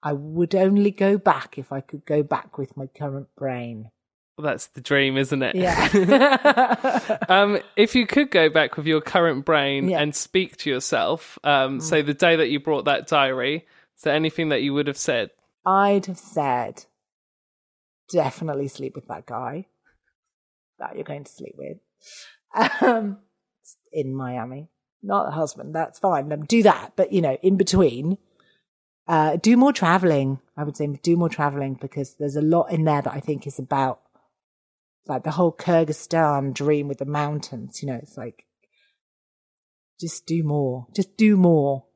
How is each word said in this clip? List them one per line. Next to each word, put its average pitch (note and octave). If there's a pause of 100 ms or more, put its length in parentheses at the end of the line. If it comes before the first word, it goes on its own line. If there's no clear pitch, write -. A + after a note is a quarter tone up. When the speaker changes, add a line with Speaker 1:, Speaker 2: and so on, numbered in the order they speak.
Speaker 1:
I D3
would D#3
only G3+
go G3
back -
if C3+
I C3+
could -
go D3+
back -
with -
my C3+
current C#3
brain. A#2+ (480)
Speaker 2:
Well, D3+
that's C#3
the -
dream, C3+
isn't C3+
it? -
Speaker 1:
Yeah. A#3+
<laughs> -
Speaker 2:
Um, G3+ (160)
if A3
you B3
could C#4
go E3
back D#3
with D3
your D#3
current D#3
brain C#3
Speaker 1:
Yeah. F3
Speaker 2:
and D3
speak -
to -
yourself, B2+
um, C3+
Speaker 1:
Mm. -
Speaker 2:
say D#3
the C#3+
day E3
that D#3
you C#3+
brought C#3+
that -
diary, C3+ (300)
is -
there D3
anything D#3+
that C3+
you C#3
would D3
have C#3+
said? A#2 (340)
Speaker 1:
I'd G3
have F3+
said, B2 (1200)
"Definitely C#3+
sleep C3+
with C#3
that -
guy B2+ (1120)
that -
you're -
going D3
to -
sleep -
with, - (1040)
um, A3+ (760)
in C3+
Miami." B2+ (340)
Not G3
a C#3+
husband, D3
that's -
fine. D3+
Um, D3+
do A3+
that. -
But, -
you F#3
know, C#3
in F#3+
between, F3 (920)
uh, D#3
do A3
more C4
traveling. E3 (180)
I D3
would D3
say D3
do D3
more E3+
traveling C#3+
because C#3
there's C#3+
a D3
lot D#3+
in D#3+
there D3
that -
I D3
think C#3
is C#3+
about, C3+ (1080)
like, C3
the D#3
whole E3
Kyrgyzstan D#3
dream D3
with C#3+
the C3+
mountains. D3
You C#3+
know, A#2+
it's -
like, A#2 (1500)
just -
do E3
more. C#3
Just -
do G#3+
more. D3 (100)